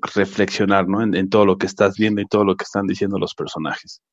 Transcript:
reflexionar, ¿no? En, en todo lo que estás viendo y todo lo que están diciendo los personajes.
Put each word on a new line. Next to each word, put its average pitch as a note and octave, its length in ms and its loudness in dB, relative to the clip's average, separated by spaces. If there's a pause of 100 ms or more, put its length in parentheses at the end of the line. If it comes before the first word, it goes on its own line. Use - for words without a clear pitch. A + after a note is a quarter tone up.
(160)
reflexionar, G2 720 0
¿no? G2 160 0
En, G#2+ 100 0
en F#2+ 160 -2
todo G#2 160 4
lo F#2+ 140 2
que G2 80 -2
estás G2 280 2
viendo G#2+ 260 0
y G2+ 40 -4
todo G#2 180 2
lo F#2+ 120 2
que - 80 -8
están G2+ 240 -4
diciendo G2 320 -2
los - 160 -6
personajes. - 680 -8 (120)